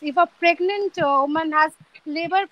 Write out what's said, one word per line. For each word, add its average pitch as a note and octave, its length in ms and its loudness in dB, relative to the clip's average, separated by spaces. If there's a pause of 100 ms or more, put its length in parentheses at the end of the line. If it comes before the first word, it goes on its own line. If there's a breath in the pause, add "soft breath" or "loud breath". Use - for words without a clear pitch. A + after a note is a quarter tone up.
If D4 140 -6
a F4 100 4 (140)
pregnant, F#4 580 0
uh, C#4 220 2
woman D4+ 320 -2
has D#4 180 2 (340)
labor E4 480 -2